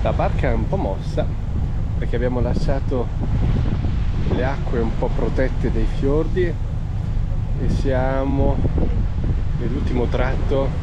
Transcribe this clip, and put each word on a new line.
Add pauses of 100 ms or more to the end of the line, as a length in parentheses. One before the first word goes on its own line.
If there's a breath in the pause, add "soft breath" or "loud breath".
La
barca
è
un
po'
mossa (720)
perché
abbiamo
lasciato (1200)
le
acque
un
po'
protette
dei
fiordi
e
siamo (1040)
nell'ultimo
tratto (140)